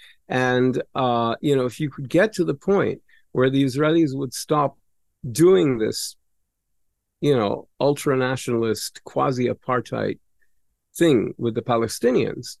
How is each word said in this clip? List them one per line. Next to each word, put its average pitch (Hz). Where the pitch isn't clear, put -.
And, 127
uh, 120
you 143
know, 131
if 120
you 151
could 131
get 208
to 180
the 160
point 160
where 127
the 135
Israelis 151
would 135
stop 147
doing 160
this, -
you 143
know, 110
ultranationalist, 127
quasi-apartheid 123
thing 135
with 117
the 117
Palestinians 120